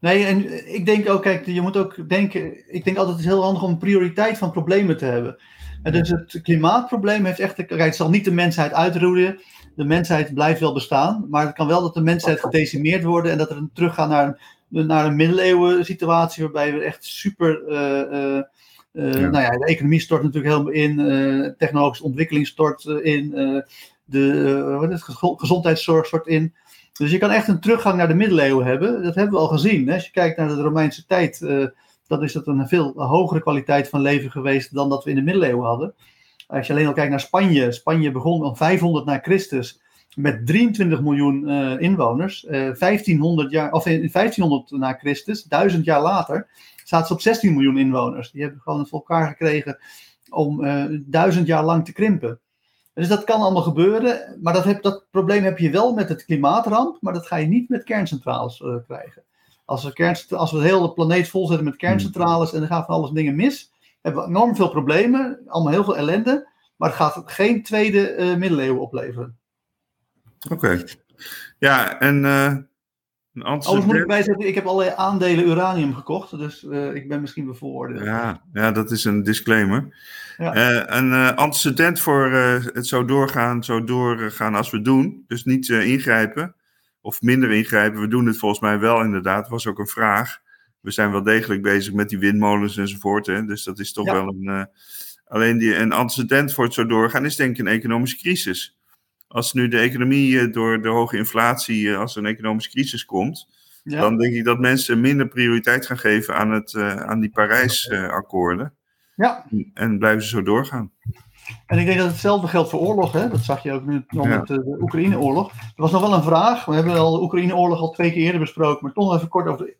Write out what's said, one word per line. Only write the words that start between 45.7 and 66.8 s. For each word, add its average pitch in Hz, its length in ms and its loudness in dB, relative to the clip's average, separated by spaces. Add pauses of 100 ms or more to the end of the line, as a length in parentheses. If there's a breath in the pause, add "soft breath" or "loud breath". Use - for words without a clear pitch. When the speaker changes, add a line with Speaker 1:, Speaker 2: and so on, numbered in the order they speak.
Speaker 1:
jaar 151 180 2
later, 175 460 -2 (360 loud breath)
zaten 165 220 2
ze - 60 -6
op 165 80 -2
zestien 220 320 2
miljoen 135 260 2
inwoners. 127 520 0
Die 143 120 -12
hebben 143 180 -10
gewoon 151 180 -6
het 143 100 -6
voor 156 100 -10
elkaar 160 300 0
gekregen 147 500 -2 (520 loud breath)
om, 147 340 -2
eh, 143 200 -2 (160)
duizend 160 460 2
jaar 156 180 2
lang 165 200 2
te - 80 -14
krimpen. 165 480 0 (540)
Dus 170 140 -2
dat 208 160 2
kan 220 160 2
allemaal 185 220 2
gebeuren, 202 800 0
maar 170 100 0
dat 180 120 0
heb, 196 180 0
dat 196 280 -2
probleem 190 340 2
heb 190 140 -2
je 165 120 2
wel 220 240 2
met 208 140 -2
het - 160 -6
klimaatramp, 214 760 0
maar 185 120 -6
dat 170 140 -8
ga 170 100 -4
je 156 100 -2
niet 240 220 2
met 247 160 -4
kerncentrales, 127 800 -4
eh, 123 120 -6 (120)
krijgen. - 360 -16 (420)
Als 135 200 -6
we 139 80 -10
kerncentra-, 175 460 -2
als 160 140 -2
we 156 60 -2
de 147 60 2
hele 175 280 4
planeet 170 360 2
vol 185 180 -2
zetten 156 180 0
met 143 120 -4
kerncentrales 170 760 0
en 156 100 -2
er 156 60 -2
gaan 170 160 -2
van 170 100 -4
alles 156 160 -2
dingen 151 260 0
mis, 269 360 -2 (300)
hebben 139 200 -4
we - 60 -8
enorm 208 280 2
veel 185 120 4
problemen, 233 800 0
allemaal 160 260 0
heel 196 120 2
veel 196 120 0
ellende, 220 520 0 (280 soft breath)
maar - 120 0